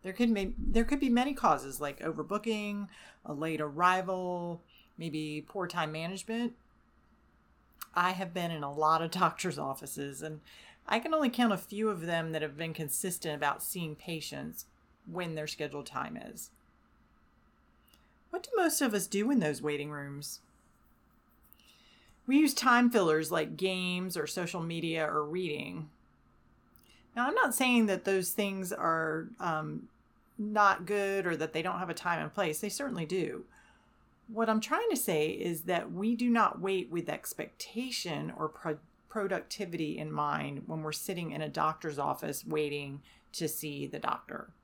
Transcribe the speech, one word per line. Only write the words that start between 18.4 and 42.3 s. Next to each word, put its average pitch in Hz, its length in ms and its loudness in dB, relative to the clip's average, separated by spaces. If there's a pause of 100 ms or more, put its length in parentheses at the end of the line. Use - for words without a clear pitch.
do - 120 -16
most 339 260 4
of 240 120 2
us 196 140 0
do 202 220 2
in 277 100 6
those 151 220 0
waiting 147 300 -2
rooms? 143 480 -10 (1900)
We 269 120 6
use 294 160 8
time 240 360 8
fillers 160 420 6
like 156 260 0
games 185 580 0
or 160 100 -2
social 175 380 -4
media 165 420 -2
or 151 200 0
reading. 160 640 -4 (1300)
Now, 240 120 2
I'm 339 80 0
not 302 180 4
saying 247 340 6
that 185 180 0
those 190 260 2
things 190 400 -2
are, 160 560 0 (120)
um, 156 500 -4 (480)
not 208 480 4
good 196 420 2
or 170 80 2
that 156 180 -2
they 160 80 0
don't 180 180 -2
have 180 100 -4
a 165 40 -2
time 160 280 0
and 151 120 -4
place. 165 260 0
They 208 100 -4
certainly 254 360 -4
do. 175 400 -2 (840)
What 220 220 0
I'm 220 120 4
trying 415 280 0
to 320 80 2
say 156 300 2
is 165 360 -2
that 175 280 0
we 208 240 0
do 240 140 2
not 233 320 4
wait 190 280 0
with 170 200 -4
expectation - 1300 -6
or 156 100 -2
pro-, 156 300 -6 (320)
productivity 180 880 -2
in 156 140 -6
mind 147 560 -2
when 160 140 -4
we're 151 120 -4
sitting 170 380 -6
in 156 100 -4
a 151 80 -4
doctor's 156 500 -2
office - 460 -2